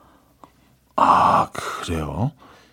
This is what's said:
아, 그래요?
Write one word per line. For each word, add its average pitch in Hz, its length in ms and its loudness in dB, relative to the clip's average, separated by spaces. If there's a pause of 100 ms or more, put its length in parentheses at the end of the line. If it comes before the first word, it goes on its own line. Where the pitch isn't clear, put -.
(960)
아, - 560 4
그래요? 80 800 -4 (420)